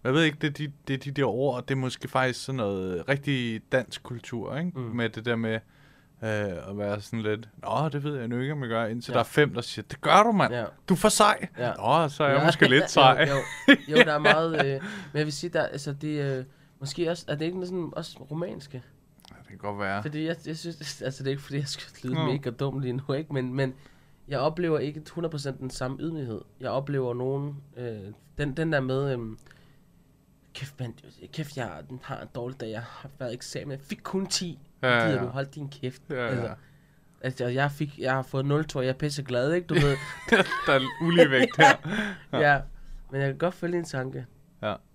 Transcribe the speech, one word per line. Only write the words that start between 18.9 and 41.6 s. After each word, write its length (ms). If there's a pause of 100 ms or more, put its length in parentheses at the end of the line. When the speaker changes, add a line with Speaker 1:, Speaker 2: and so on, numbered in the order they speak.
Speaker 1:
Ja, 80
det 100
kan 100
godt 200
være. 240
Speaker 2:
Fordi 240
jeg, 100 (100)
jeg 100
synes, 460
<laughs> 0
altså, 200
det 60
er 40
ikke, 100
fordi 160
jeg 100
skal 400
lyde 60
Speaker 1:
Nå. 120
Speaker 2:
mega 240
dum 280
lige 140
nu, 220
ikke? 180
Men, 220
men 200 (540)
jeg 120
oplever 380
ikke 240 (100)
hundrede 180
procent 300
den 100
samme 300
ydmyghed. 400 (200)
Jeg 100
oplever 440
nogen, 420 (200)
øh, 220 (400)
den, 180
den 160
der 80
med, 320
øhm, 260 (1160)
"Kæft, 260
mand, 140 (380)
kæft, 240
jeg, 140 (180)
den 140
har 180
en 140
dårlig 260
dag. 100
Jeg 120
har 360
været 120
i 40
eksamen. 360
Jeg 100
fik 220
kun 240
ti. 320 (240)
Speaker 1:
Ja, 60 (100)
ja, 80
Speaker 2:
Gider 140
Speaker 1:
ja. 20
Speaker 2:
du 60
holde 260
din 140
kæft?" 420
Speaker 1:
Ja, 140
ja. 60
Speaker 2:
Altså, 240 (680)
altså, 260
jeg 240
fik, 280
jeg 160
har 80
fået 240
nul, 180
tror 160
jeg. 60
Jeg 80
er 40
pisseglad, 540
ikke? 140
Du 80
ved. 220 (340)
Speaker 1:
<laughs> 360
Der 60
er 80 (220)
uligevægt 540
her. 160 (100)